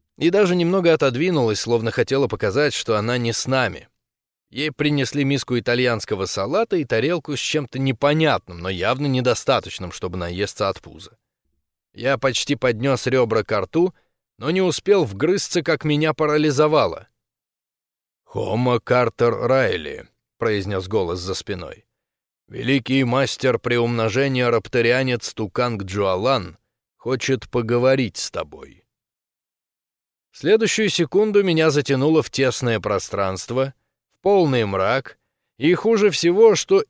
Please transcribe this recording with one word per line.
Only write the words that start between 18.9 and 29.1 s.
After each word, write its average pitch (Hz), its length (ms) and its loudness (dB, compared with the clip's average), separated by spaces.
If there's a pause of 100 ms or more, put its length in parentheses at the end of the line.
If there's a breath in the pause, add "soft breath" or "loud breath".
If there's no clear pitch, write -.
Райли», 101 760 -2 (340)
произнёс 98 460 -2
голос 92 320 -2
за 92 140 -6
спиной. 90 520 -10 (640)
«Великий 127 560 0
мастер 123 560 0
приумножения 120 880 0
рапторианец 120 840 0
Туканг 113 500 -4
Джуалан 98 760 -2 (380)
хочет 127 520 -4
поговорить 123 680 0
с - 120 -6
тобой». - 560 -12 (1500)